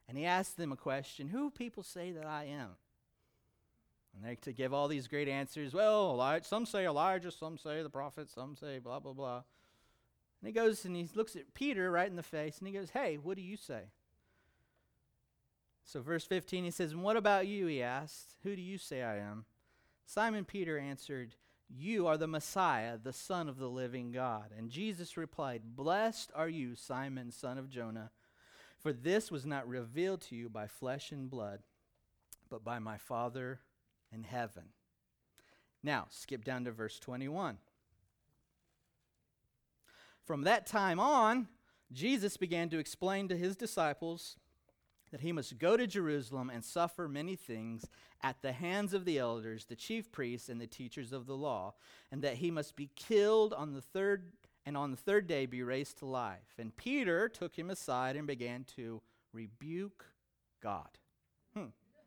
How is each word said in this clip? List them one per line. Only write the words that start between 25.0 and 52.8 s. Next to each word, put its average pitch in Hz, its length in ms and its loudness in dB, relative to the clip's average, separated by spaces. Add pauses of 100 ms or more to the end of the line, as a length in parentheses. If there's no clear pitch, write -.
replied, 123 580 -4
"Blessed 196 580 2
are 160 140 2
you, 135 260 -2
Simon, 131 560 -4
son 127 280 -4
of 131 100 -8
Jonah, 113 420 -6 (680)
for 156 120 0
this 165 400 2
was 139 140 -4
not 139 240 -2
revealed 135 540 0
to - 120 -12
you 117 140 -6
by 107 180 -6
flesh 135 460 -6
and 135 160 -6
blood, 104 340 -6 (840)
but 110 160 -8
by 117 140 -2
my 110 180 -6
Father 127 640 -2 (500)
in 113 140 -10
heaven." 104 480 -4 (1080)
Now, 143 260 2
skip - 340 -8
down 127 220 -2
to 120 80 -4
verse 110 260 -6
twenty-one. 135 600 -4 (2750)
From 143 220 -2
that 202 220 6
time 190 340 4
on, 240 480 6 (440)
Jesus 196 460 2
began 170 320 2
to 165 80 0
explain 190 500 0
to 180 80 2
his 185 200 2
disciples 165 800 0 (720)
that 123 120 -10
he 170 100 2
must 131 260 -4
go 180 160 8
to 240 120 6
Jerusalem 143 640 0
and 117 120 -6
suffer 170 460 0
many 151 260 -4
things 113 540 -8 (320)
at 131 220 0
the 131 100 0
hands 180 400 0
of 190 140 0
the 160 100 4
elders, 113 480 0
the 120 100 -12
chief 220 380 -4
priests, 123 380 -4
and 117 100 -6
the 117 60 -8
teachers 123 480 -10
of 127 100 -6
the 135 120 -6
law, 117 360 -2 (380)
and 135 100 -6
that 135 140 2
he 170 160 0
must 156 260 -2
be 143 180 -8